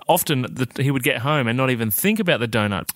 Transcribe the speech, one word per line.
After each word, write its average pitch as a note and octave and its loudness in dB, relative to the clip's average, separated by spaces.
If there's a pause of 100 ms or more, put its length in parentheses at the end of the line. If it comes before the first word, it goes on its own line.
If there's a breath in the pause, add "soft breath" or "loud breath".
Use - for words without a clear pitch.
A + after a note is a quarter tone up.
often D#3+ 2
the, B2 -4 (160)
he C3+ 2
would C3 0
get C3+ 2
home C#3 0
and A#2 0
not C3 2
even A2+ 0
think G#3+ 0
about F3 2
the A#2+ -2
donut. G#2 0